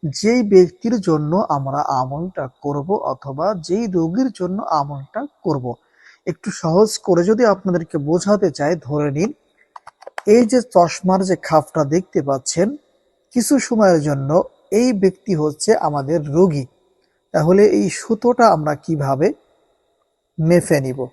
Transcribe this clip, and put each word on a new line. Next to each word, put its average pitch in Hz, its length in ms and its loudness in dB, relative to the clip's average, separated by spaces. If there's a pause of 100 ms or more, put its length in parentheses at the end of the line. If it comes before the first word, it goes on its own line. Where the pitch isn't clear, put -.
যেই 208 400 0
ব্যক্তির 202 580 4
জন্য 156 320 -2 (160)
আমরা 139 400 -4
আমলটা 139 560 -4 (160)
করব 143 280 -6 (160)
অথবা 139 420 -6 (180)
যেই 202 280 -2
রোগীর 180 400 0
জন্য 185 260 -6 (120)
আমলটা 143 520 -4 (200)
করব, 143 240 -4 (600)
একটু - 240 -8
সহজ 180 480 0
করে 175 260 0
যদি 220 200 2
আপনাদেরকে 185 540 -2
বোঝাতে 180 520 0
চাই, 143 220 -2 (120)
ধরে 147 260 -2
নিন 160 200 -2 (960)
এই 233 200 6
যে 247 120 2 (140)
চশমার 185 520 2
যে 185 180 0
খাপটা 156 420 0
দেখতে 165 380 -2
পাচ্ছেন, 135 460 -2 (640)
কিছু 247 260 0
সময়ের 202 440 2
জন্য 139 280 -2 (420)
এই 233 200 2
ব্যক্তি 190 420 -2
হচ্ছে 151 420 -2
আমাদের 147 440 -2 (120)
রোগী, 151 320 2 (680)
তাহলে 175 340 4
এই 202 220 2
সুতোটা 240 580 0
আমরা 151 260 0
কিভাবে 143 520 -2 (1120)
মেপে 165 420 2
নিব? 131 180 -6 (140)